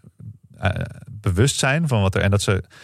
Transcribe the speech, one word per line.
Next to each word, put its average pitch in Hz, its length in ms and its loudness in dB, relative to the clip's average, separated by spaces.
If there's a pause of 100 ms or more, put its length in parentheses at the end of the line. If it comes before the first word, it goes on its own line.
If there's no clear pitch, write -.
(580)
eh, - 120 -2 (420)
bewust 107 480 0
zijn 156 280 2
van 117 140 2
wat 95 140 2
er, 90 60 2
en 98 100 2
dat 101 100 2
ze, 92 220 0 (200)